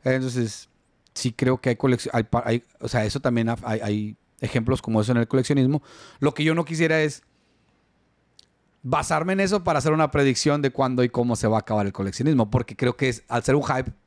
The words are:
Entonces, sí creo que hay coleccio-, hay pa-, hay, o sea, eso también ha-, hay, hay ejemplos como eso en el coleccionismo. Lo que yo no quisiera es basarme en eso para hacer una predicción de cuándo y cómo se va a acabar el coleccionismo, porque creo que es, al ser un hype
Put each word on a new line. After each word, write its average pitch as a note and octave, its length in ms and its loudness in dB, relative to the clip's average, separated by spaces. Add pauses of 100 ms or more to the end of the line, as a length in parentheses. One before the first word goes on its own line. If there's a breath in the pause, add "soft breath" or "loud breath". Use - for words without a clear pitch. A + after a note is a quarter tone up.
Entonces, B2+ 640 -2 (460)
sí - 180 -2
creo B2+ 260 0
que - 100 -2
hay A#2 60 2
coleccio-, B2+ 380 0
hay A#2 100 2
pa-, A#2+ 220 -2
hay, A#2 180 -2 (160)
o - 80 -8
sea, A#2 160 0
eso G#2+ 160 -2
también A#2 300 0
ha-, A#2 140 -2
hay, A2 160 -4
hay G#2+ 360 -4 (240)
ejemplos A#2+ 420 -2
como A2 200 0
eso G#2 100 0
en A#2+ 60 2
el A#2 100 2
coleccionismo. C#3 540 0 (380 loud breath)
Lo D3 160 0
que D3+ 80 -2
yo D#3+ 100 2
no E3+ 120 -2
quisiera D#3+ 360 2
es D3+ 220 -2 (1600)
basarme D#3 500 -2
en G3 60 -2
eso G3 240 0
para E3 160 2
hacer D3+ 140 2
una D#3 180 2
predicción C#3+ 500 2
de C#3 100 2
cuándo B2+ 320 0
y B2 60 2
cómo A#2+ 260 0
se A2+ 120 0
va A2 100 2
a - 40 2
acabar G#2 260 -2
el G2+ 60 -4
coleccionismo, A2 580 0
porque A#2 240 0
creo B2 200 0
que C3 140 0
es, A#2 180 -6
al A#2 160 -2
ser C3+ 120 2
un D3 80 2
hype B2+ 280 -4 (160)